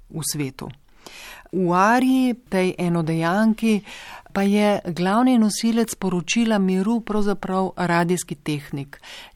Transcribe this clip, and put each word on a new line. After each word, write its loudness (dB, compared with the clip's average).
v -8
svetu. -8
V 0
Arji, 2
tej 0
enodejanki, 0
pa 0
je 2
glavni 2
nosilec 2
poročila 0
miru 2
pravzaprav 0
radijski 0
tehnik. -8